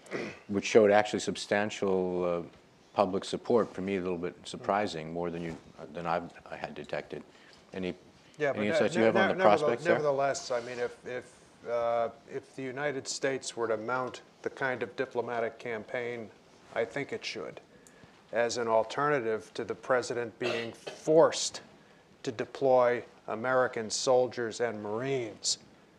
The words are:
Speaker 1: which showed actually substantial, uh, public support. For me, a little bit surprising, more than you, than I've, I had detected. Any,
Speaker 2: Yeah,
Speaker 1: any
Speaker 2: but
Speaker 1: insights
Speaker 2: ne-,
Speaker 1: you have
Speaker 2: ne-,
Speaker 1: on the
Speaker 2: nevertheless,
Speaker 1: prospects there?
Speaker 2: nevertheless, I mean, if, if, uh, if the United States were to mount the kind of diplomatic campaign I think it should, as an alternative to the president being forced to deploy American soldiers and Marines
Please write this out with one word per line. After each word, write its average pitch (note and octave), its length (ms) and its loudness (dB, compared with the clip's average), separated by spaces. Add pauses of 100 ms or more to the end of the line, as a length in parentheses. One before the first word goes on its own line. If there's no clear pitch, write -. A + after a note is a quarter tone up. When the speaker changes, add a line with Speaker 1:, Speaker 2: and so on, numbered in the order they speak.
(480)
Speaker 1:
which G2 160 -2
showed G#2+ 260 8
actually G#2 300 4
substantial, F#2+ 1040 0
uh, F2 340 -4 (340)
public G2 320 0
support. G#2 480 0
For F#2+ 100 -8
me, G2 160 -2
a - 20 -4
little F2+ 180 -2
bit F2 160 -6 (100)
surprising, F2+ 680 -2
more E2+ 180 -4
than E2+ 120 -6
you, E2 140 -8 (380)
than E2+ 100 -8
I've, E2+ 200 -2 (260)
I D#2 60 -10
had D2+ 180 -10
detected. D2+ 480 -8 (500)
Any, F#2 220 -6 (420)
Speaker 2:
Yeah, D3 120 -2
Speaker 1:
any B2+ 100 -2
Speaker 2:
but G#2+ 80 0
Speaker 1:
insights - 300 2
Speaker 2:
ne-, A2+ 40 4
Speaker 1:
you A2+ 60 6
have A2 80 6
Speaker 2:
ne-, - 60 4
Speaker 1:
on F#3+ 80 4
the - 60 2
Speaker 2:
nevertheless, - 260 6
Speaker 1:
prospects A#2+ 240 0
there? E3+ 100 4
Speaker 2:
nevertheless, C#3 560 0
I A#2+ 120 0
mean, A#2+ 180 -10
if, A#2+ 160 -4 (100)
if, - 640 -12
uh, A#2 380 0 (200)
if - 280 -12
the C3+ 60 -8
United C3 440 -4
States - 500 -4
were A#2 120 0
to A2 80 2
mount B2 460 -2 (200)
the A#2 80 -4
kind B2+ 320 -4
of - 140 -8
diplomatic A#2 640 -4
campaign A#2+ 680 -6 (460)
I A2+ 100 0
think C3+ 280 -6
it A2 120 -6
should, - 360 -10 (720)
as A2+ 240 0
an A#2+ 100 -2
alternative A2+ 840 2
to B2 100 -6
the G#2+ 120 -4
president A#2+ 640 -2
being A#2 340 -4
forced - 880 4 (600)
to C3+ 100 -4
deploy B2 680 4 (260)
American A#2+ 640 0
soldiers B2 720 2
and A2 220 -2
Marines A2+ 760 -4 (400)